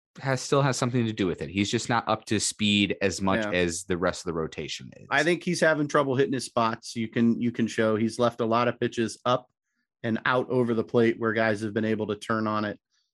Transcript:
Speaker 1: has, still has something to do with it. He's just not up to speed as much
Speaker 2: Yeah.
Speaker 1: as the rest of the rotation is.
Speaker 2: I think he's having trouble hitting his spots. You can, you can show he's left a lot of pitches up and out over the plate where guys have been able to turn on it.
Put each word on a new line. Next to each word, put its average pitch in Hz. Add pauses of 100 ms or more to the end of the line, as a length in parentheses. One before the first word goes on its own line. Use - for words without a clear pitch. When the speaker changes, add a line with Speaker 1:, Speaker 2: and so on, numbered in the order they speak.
(200)
Speaker 1:
has, 135
still 139
has 131
something 123
to 110
do 107
with 78
it. 71
He's 98
just -
not 117
up 110
to 107
speed 101
as 95
much 95
Speaker 2:
Yeah. 104
Speaker 1:
as 90
the 92
rest 90
of -
the 82
rotation 76
is. -
Speaker 2:
I 139
think 170
he's 170
having 156
trouble 139
hitting 135
his 123
spots. 113
You 113
can, 117
you 120
can 117
show 110
he's 110
left 120
a 117
lot 120
of 120
pitches 117
up 123 (540)
and 113
out 127
over 123
the 110
plate 117
where 113
guys 110
have 107
been 110
able 107
to 104
turn 110
on 107
it. 104 (340)